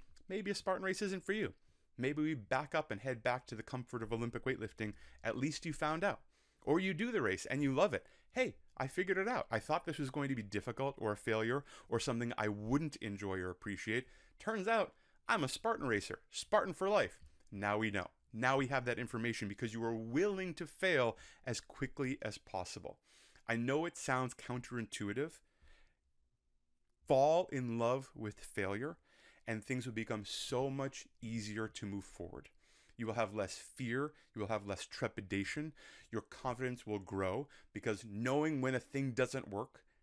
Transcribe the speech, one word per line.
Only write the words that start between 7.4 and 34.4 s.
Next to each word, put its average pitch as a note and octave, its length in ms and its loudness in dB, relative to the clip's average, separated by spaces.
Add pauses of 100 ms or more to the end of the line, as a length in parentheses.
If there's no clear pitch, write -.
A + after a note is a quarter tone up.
and C3+ 160 0
you C#3 120 4
love E3 180 6
it. F#2+ 140 -2 (260)
"Hey, B3 240 0 (200)
I C3 100 -2
figured F#3 320 0
it G3 100 0
out. E3+ 220 0
I A2+ 80 2
thought D#3 260 0
this D#3 140 -2
was C#3 120 -2
going C#3 200 0
to C3+ 40 0
be A2+ 80 -2
difficult G#2+ 560 -2
or G#2+ 140 2
a G2+ 40 -2
failure A2+ 480 2 (240)
or A#2 120 2
something A#2+ 360 0
I G#2+ 120 2
wouldn't A#2 480 0
enjoy G2+ 420 -2
or F2+ 120 -2
appreciate. G#2+ 580 -2 (300)
Turns G#3 280 -2
out A3 280 2 (340)
I'm G#3 160 4
a B2+ 40 2
Spartan - 380 0
racer, G#2+ 340 0 (100)
Spartan - 420 2
for F#3+ 160 0
life." F3+ 320 2 (320)
Now G#2 240 2
we A2 140 2
know. G2 180 0 (240)
Now B2+ 240 2
we C3+ 120 2
have C3 160 0
that A#2+ 160 0
information A2+ 480 -2
because G#2+ 260 -4
you A2+ 80 -4
are A2+ 120 2
willing E3+ 600 0
to E3 120 -8
fail C#3 520 4 (260)
as B2 160 -2
quickly C3 640 -4
as G#2+ 160 -4
possible. - 640 -8 (480)
I A#2 80 2
know C3+ 300 2
it E3+ 100 -6
sounds B2+ 380 0
counterintuitive. A#2+ 1080 -4 (1700)
Fall D3+ 420 8
in B2 260 0
love B2 380 2
with A2 240 -6
failure G#2+ 600 -2 (500)
and A2 160 -2
things B2+ 200 -2
will B2 100 -6
become A2 300 -2
so C3 460 -2
much C3+ 380 -4 (120)
easier A2 460 -2
to A2 200 -8
move G2 180 -4
forward. - 460 -12 (460)
You A2+ 120 -4
will A2 60 0
have G#2+ 200 0
less G2+ 240 -2
fear. B2+ 540 -4 (200)
You G#2+ 100 -4